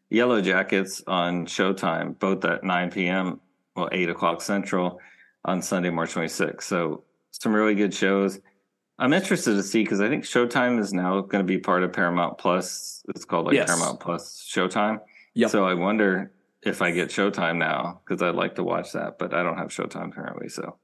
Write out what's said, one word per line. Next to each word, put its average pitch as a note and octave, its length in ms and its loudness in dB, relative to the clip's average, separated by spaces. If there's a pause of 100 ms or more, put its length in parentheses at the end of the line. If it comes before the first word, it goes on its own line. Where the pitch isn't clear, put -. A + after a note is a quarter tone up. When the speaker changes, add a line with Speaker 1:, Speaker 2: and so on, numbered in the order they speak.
Speaker 1:
Yellow A#2 320 4
Jackets F#2+ 680 2
on F2 380 0
Showtime, E2 720 0
both F#2+ 260 0
at E2+ 180 0
nine F2+ 280 0
P F#2 160 0
M, F#2 320 -2 (360)
well, F2 160 -2
eight F2+ 180 0
o'clock F2+ 320 0
Central F#2 580 -2 (440)
on F#2 180 -2
Sunday, F2+ 280 0
March E2 240 -2
twenty-sixth. E2 540 -4
So E2+ 360 -2 (280)
some - 220 -2
really G#2+ 220 4
good G2 180 2
shows. G2 460 2 (580)
I'm B2+ 140 2
interested F3 440 2
to G2 80 2
see, A2 200 2
'cause G2 160 0
I G2+ 80 2
think D3 160 -2
Showtime B2 560 2
is G2 140 -2
now F#2 280 0
gonna G2 220 0
be F#2 140 2
part F2+ 260 2
of F2 80 0
Paramount F2 460 0
Plus. - 720 -2
It's - 160 -10
called, E2+ 220 0
like, - 80 4
Speaker 2:
Yes. G2+ 120 2
Speaker 1:
Paramount E2 320 0
Plus - 500 -8
Showtime. G#2 520 0 (320)
Speaker 2:
Yep. A2+ 160 2
Speaker 1:
So G2+ 160 4
I F#2 80 4
wonder G2 580 2 (320)
if G2 180 -2
I F2 100 2
get E2+ 180 0
Showtime F2+ 480 0
now, D2+ 480 -2
'cause F#2+ 160 -4
I'd F2 140 2
like F#2+ 200 -2
to F#2 80 -2
watch F2 300 -2
that, - 260 -6
but F2+ 140 -4
I F2+ 100 2
don't E2+ 140 -2
have D#2+ 100 -6
Showtime - 460 -8
currently, - 340 -10
so. - 360 -10